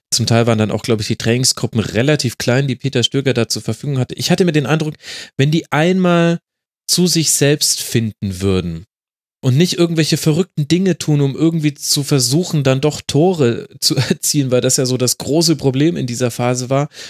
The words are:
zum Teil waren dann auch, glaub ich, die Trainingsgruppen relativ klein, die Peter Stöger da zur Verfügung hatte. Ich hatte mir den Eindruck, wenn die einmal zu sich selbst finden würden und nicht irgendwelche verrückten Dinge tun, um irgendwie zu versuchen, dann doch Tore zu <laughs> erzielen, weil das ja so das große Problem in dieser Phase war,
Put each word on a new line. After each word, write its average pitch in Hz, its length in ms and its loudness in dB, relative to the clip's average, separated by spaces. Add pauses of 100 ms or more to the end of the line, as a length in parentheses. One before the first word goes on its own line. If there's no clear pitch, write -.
(120)
zum 113 160 0
Teil 117 180 4
waren 113 140 2
dann 107 100 2
auch, - 140 -4
glaub 110 180 0
ich, - 60 -6
die 110 80 -2
Trainingsgruppen 120 640 -2
relativ 123 580 0
klein, 135 300 0
die 127 80 -2
Peter 135 260 -2
Stöger 135 320 0
da 117 140 0
zur - 160 -6
Verfügung 135 340 -6
hatte. 127 160 -4
Ich - 160 -6
hatte 180 160 2
mir 170 60 0
den 147 160 0
Eindruck, 156 260 -2 (420)
wenn 139 140 2
die 160 220 0
einmal 170 680 2 (500)
zu 180 200 2
sich 160 240 0
selbst - 500 0
finden 101 600 -4
würden 90 440 -2 (560)
und 131 160 2
nicht 180 220 2
irgendwelche 165 380 0
verrückten 156 500 -2
Dinge 180 320 0
tun, 147 220 2
um 135 140 0
irgendwie 151 380 0
zu - 300 -4
versuchen, 139 600 0
dann 135 180 2
doch 147 200 -2
Tore 143 640 0 (120)
zu - 160 0
<laughs> 131 140 0
erzielen, 143 420 0
weil 123 100 2
das 127 160 0
ja 135 80 0
so 123 120 0
das 123 200 0
große 156 380 0
Problem 135 420 0
in 135 80 -4
dieser 120 240 -2
Phase 123 400 -2
war, 139 200 0 (200)